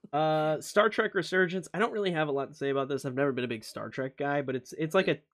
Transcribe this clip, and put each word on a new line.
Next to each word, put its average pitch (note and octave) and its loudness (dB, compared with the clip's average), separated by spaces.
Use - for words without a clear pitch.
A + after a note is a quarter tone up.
Uh, D#3 2
Star G#3+ 4
Trek G#3+ 0
Resurgence. F#3 2
I F3 -4
don't A#3 2
really G#3 0
have D#3 2
a C#3+ 0
lot C#3 -2
to C#3+ -18
say C#3 -2
about C3+ 0
this. C#3 -2
I've C3 -4
never C#3 2
been B2 -2
a B2 -4
big A2+ -4
Star - -10
Trek C3 -6
guy, C#3+ 0
but C3 -4
it's, - -10
it's D#3+ -4
like F#3+ 4
a D#3 0